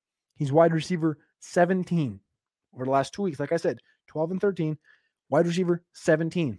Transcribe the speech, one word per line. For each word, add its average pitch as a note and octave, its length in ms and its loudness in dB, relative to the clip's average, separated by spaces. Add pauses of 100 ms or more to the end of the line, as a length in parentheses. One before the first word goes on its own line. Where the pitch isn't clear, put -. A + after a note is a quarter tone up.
(360)
he's C#3 160 -4
wide E3 200 6
receiver D#3+ 460 -2 (220)
seventeen F3 800 0 (540)
over B2+ 100 -8
the C3 60 -2
last C3+ 220 2
two G3+ 100 -8
weeks. D#3+ 180 -4
Like C#3+ 120 -4
I E3 40 4
said, E3 240 -2 (260)
twelve D#3+ 240 -4
and F#3+ 100 -6
thirteen. E3 360 -2 (540)
Wide D#3+ 160 4
receiver E3+ 360 0 (120)
seventeen D#3+ 640 0